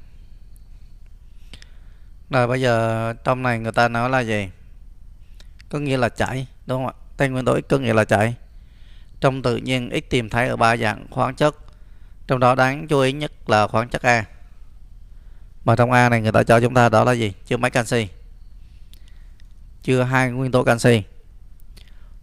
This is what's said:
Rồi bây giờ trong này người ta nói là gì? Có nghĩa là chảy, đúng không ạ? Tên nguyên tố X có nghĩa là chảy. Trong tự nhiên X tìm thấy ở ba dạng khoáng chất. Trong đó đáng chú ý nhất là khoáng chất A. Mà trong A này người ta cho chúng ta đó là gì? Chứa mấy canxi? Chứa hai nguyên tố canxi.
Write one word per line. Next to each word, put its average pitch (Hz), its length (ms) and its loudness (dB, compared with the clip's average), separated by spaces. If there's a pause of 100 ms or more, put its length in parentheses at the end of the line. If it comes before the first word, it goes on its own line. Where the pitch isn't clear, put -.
(2250)
Rồi 123 180 2
bây 131 140 -2
giờ 113 520 0 (100)
trong 127 200 -2
này 120 160 0
người 113 120 -6
ta 120 160 2
nói 117 220 -2
là 131 100 2
gì? 104 300 -2 (1200)
Có 151 100 -6
nghĩa 139 180 -2
là 120 120 0
chảy, 123 380 -6 (180)
đúng 131 200 -4
không - 20 -6
ạ? - 60 -10 (240)
Tên 135 140 0
nguyên 127 140 -4
tố 131 140 2
X 143 100 -4
có 143 80 2
nghĩa 120 160 0
là 107 120 4
chảy. 110 300 2 (840)
Trong 135 220 0
tự 120 160 0
nhiên 123 360 -4
X - 160 -6
tìm 117 200 -2
thấy 120 180 0
ở 120 80 -4
ba 117 220 4
dạng 110 340 -4
khoáng 127 240 -2
chất. 147 200 0 (720)
Trong 131 120 0
đó 127 160 4
đáng 135 320 0
chú 151 120 2
ý 131 120 2
nhất 147 380 -10
là 107 180 4
khoáng 113 220 -2
chất - 120 -6
A. 117 240 2 (1400)
Mà 117 100 2
trong 120 160 4
A 123 180 6
này 117 120 2
người 107 100 0
ta 113 120 4
cho 117 160 6
chúng 123 140 2
ta 120 160 6
đó 110 140 4
là 123 80 2
gì? 113 220 -2 (120)
Chứa 123 120 -2
mấy 123 140 -2
canxi? 117 360 -2 (1800)
Chứa 127 200 2
hai 127 280 0
nguyên 127 200 -4
tố 127 120 2
canxi. 117 400 4 (1200)